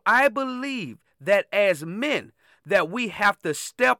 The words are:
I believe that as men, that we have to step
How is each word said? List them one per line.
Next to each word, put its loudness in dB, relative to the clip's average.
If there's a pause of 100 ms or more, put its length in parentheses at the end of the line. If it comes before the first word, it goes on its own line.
I 4
believe -6 (220)
that 2
as 2
men, -4 (340)
that 0
we -4
have 0
to -4
step 0